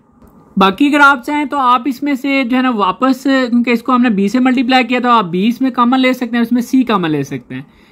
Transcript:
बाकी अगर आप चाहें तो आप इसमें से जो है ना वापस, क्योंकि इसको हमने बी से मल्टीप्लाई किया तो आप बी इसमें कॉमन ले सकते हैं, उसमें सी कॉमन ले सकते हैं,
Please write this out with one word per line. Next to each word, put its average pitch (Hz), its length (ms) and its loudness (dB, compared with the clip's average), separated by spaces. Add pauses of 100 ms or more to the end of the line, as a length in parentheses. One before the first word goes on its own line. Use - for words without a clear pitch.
(580)
बाकी 196 320 2
अगर 294 120 2
आप 277 200 4
चाहें 294 260 -4
तो 294 100 -6
आप 247 300 0
इसमें 285 280 -4
से 269 280 -2
जो 247 120 -2
है 254 80 0
ना 262 80 0
वापस, 233 520 0
क्योंकि 247 480 2
इसको 233 200 -2
हमने 247 180 2
बी 196 200 0
से 254 100 0
मल्टीप्लाई 254 440 2
किया 247 160 -2
तो 247 100 -2
आप 226 160 2
बी 180 220 -2
इसमें 254 260 -2
कॉमन 247 240 2
ले 254 160 2
सकते 240 240 -6
हैं, 233 60 2
उसमें 240 180 0
सी 254 220 0
कॉमन 180 260 -2
ले 147 140 -2
सकते 131 320 -12
हैं, 135 100 -12 (260)